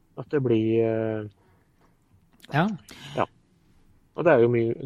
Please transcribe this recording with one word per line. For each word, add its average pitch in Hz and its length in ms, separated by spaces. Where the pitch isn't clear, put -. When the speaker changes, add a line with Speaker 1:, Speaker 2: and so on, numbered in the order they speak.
Speaker 1:
At 135 140
det 147 120
blir, 113 420
eh, 110 440
Speaker 2:
Ja. 165 160
Speaker 1:
Ja. 101 80
Og 151 80
det 170 80
er 123 100
jo 120 60
mye, 117 260